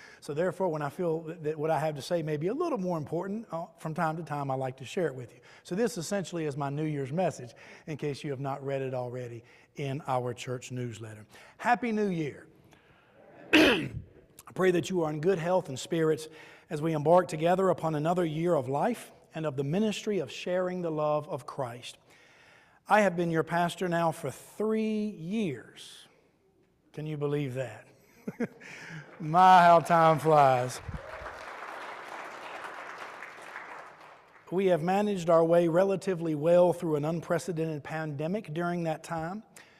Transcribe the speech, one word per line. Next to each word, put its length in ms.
So 120
therefore, 360
when 120
I 100
feel 320
that, 200
that 160
what 140
I 80
have 160
to 60
say 200
may 140
be 100
a 80
little 240
more 180
important, 540
uh, 140
from 160
time 220
to 60
time, 260
I 60
like 220
to 80
share 240
it 80
with 160
you. 80
So 100
this 240
essentially 460
is 120
my 140
New 140
Year's 280
message, 380
in 80
case 260
you 80
have 80
not 260
read 160
it 140
already 480
in 320
our 260
church 380
newsletter. 560
Happy 340
New 200
Year. 360
<clears throat> 560
I 360
pray 160
that 180
you 140
are 80
in 100
good 180
health 300
and 80
spirits 520
as 100
we 140
embark 340
together 400
upon 260
another 300
year 300
of 160
life 420
and 100
of 100
the 80
ministry 580
of 120
sharing 480
the 100
love 380
of 160
Christ. 540
I 140
have 140
been 140
your 120
pastor 440
now 260
for 180
three 880
years. 880
Can 120
you 120
believe 360
that? 300
<laughs> 100
My, 420
how 180
time 380
flies. 600
We 160
have 160
managed 460
our 160
way 240
relatively 640
well 380
through 240
an 80
unprecedented 800
pandemic 720
during 300
that 200
time. 380